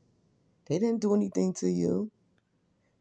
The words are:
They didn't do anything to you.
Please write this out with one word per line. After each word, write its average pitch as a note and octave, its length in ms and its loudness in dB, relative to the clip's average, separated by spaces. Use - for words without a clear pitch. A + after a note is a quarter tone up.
They D3+ 140 -2
didn't A3+ 240 0
do G#3 120 2
anything F#3 400 0
to F#3 140 -2
you. F3+ 420 0